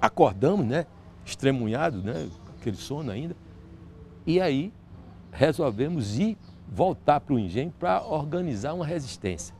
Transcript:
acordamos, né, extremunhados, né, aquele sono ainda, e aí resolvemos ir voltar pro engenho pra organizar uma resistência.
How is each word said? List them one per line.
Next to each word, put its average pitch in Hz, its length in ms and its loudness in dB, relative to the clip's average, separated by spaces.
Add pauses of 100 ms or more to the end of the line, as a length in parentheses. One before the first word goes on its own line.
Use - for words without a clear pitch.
acordamos, 151 640 4
né, 147 200 0 (380)
extremunhados, 127 760 0
né, 120 260 -4 (300)
aquele 110 180 -4
sono 143 340 -6
ainda, 147 260 -6 (880)
e 170 140 6
aí 165 320 2 (600)
resolvemos 135 880 2
ir 208 180 2 (300)
voltar 147 540 2
pro 135 180 0
engenho 110 400 -2
pra 185 240 2
organizar 151 720 -2
uma 180 100 -4
resistência. 131 760 -6